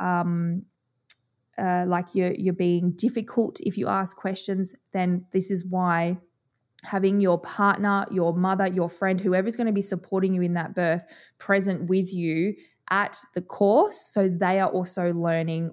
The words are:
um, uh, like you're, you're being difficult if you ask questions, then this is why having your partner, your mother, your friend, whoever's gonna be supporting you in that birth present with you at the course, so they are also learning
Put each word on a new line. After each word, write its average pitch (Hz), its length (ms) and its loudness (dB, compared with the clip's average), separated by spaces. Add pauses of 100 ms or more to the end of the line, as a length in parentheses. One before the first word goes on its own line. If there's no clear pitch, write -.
um, 175 640 -2 (920)
uh, 180 280 2
like 180 280 -2
you're, 180 200 2
you're 180 200 0
being 175 380 2
difficult - 680 -2
if 185 180 -4
you - 100 -2
ask 190 280 -2
questions, 190 580 -4 (180)
then 180 400 0
this 190 180 0
is 180 140 -2
why 180 540 0 (640)
having 196 380 2
your 175 200 4
partner, 202 680 0
your 170 240 2
mother, 190 320 2
your 180 220 0
friend, 190 320 0
whoever's 190 360 0
gonna 226 160 0
be 202 100 0
supporting 190 520 -2
you 180 80 0
in 175 120 0
that 165 200 -4
birth 175 280 0 (360)
present 190 500 0
with 185 240 0
you 170 420 0 (360)
at 196 280 0 (160)
the 180 80 -4
course, 233 580 2
so 190 280 0
they 185 320 2
are 190 80 2
also 180 440 -2
learning 165 600 -2